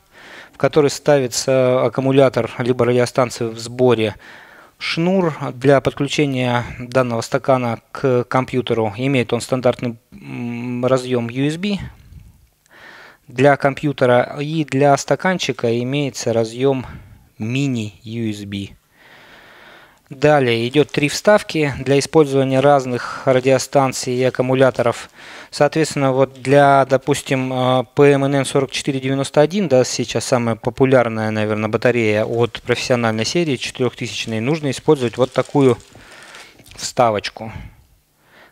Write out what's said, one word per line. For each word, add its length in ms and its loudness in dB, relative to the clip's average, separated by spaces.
в 60 -20
который 320 2
ставится 960 0
аккумулятор 720 2
либо 260 0
радиостанция 640 0
в 100 -10
сборе. 600 0
Шнур 560 0
для 260 2
подключения 800 -2
данного 400 -2
стакана 640 -2
к 320 0
компьютеру. 720 -2
Имеет 380 -2
он 80 -2
стандартный, 560 -2
м, 720 -8
разъём 420 0
U 200 -4
S 100 -4
B 220 -4
для 300 4
компьютера. 800 0
И 240 -2
для 320 4
стаканчика 880 -2
имеется 500 -4
разъём 540 0
мини 640 -4
U 260 -6
S 160 -8
B. 240 -8
Далее 580 2
идёт 220 2
три 180 -2
вставки 720 0
для 220 0
использования 640 2
разных 640 0
радиостанций 920 2
и 80 0
аккумуляторов. 880 0
Соответственно, 640 0
вот 280 0
для, 480 6
допустим, 640 -2
э, 300 2
П 200 6
М 100 2
Н 140 0
Н 80 0
сорок 260 -2
четыре 280 -4
девяносто 420 0
один, 260 0
да, 160 4
сейчас 420 -4
самая 300 0
популярная, 720 0
наверное, 400 -2
батарея 560 0
от 380 -2
профессиональной 600 -2
серии 320 -2
четырёхтысячной, 840 -6
нужно 320 -2
использовать 460 0
вот 140 0
такую 460 2
вставочку 760 -2